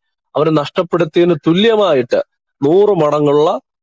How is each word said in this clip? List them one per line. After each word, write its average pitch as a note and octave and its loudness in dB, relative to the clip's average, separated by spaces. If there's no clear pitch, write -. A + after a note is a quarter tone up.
അവന് D#3 0
നഷ്ടപ്പെടുത്തിയതിന് F3 -2
തുല്യമായിട്ട് F3 0
നൂറ് F#3+ 2
മടങ്ങുള്ള D3 0